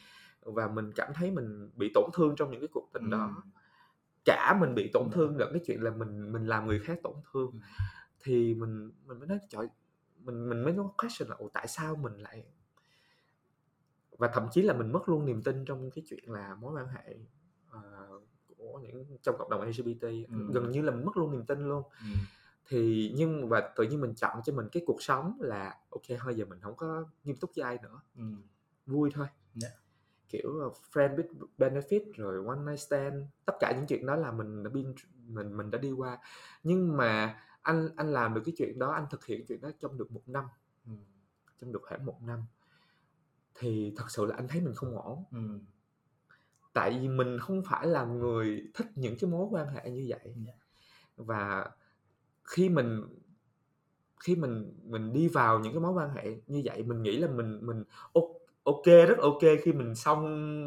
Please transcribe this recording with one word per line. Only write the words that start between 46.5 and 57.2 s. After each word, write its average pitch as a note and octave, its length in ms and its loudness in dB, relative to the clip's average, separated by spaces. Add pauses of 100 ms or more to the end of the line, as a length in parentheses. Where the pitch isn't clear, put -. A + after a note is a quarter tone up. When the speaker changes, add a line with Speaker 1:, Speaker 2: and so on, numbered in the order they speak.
Speaker 1:
Tại A2+ 260 2
vì C3 80 -2
mình B2+ 320 0
không F#3+ 260 -2
phải - 220 0
là D3 180 2
người A#2 680 -2
thích A#3 220 -4
những A#2+ 240 -4
cái F#3 100 0
mối F3 220 0
quan D#3+ 160 -2
hệ C3 240 -8
như C3 180 -6
vậy. - 260 -8 (120)
Speaker 2:
Dạ. A#2 60 -16 (640)
Speaker 1:
Và G#2 560 -4 (720)
khi F#3 260 2
mình, A#2 320 2 (1160)
khi F3 160 2
mình, A#2+ 480 -4
mình A2 300 -4
đi D#3 140 4
vào A#2+ 320 6
những A2 140 -4
cái D#3+ 60 0
mối F3 140 2
quan D#3+ 160 0
hệ A2 280 -6 (100)
như C#3+ 180 -2
vậy, A2 180 -4
mình A#2 200 -2
nghĩ G#2+ 140 2
là E3 100 2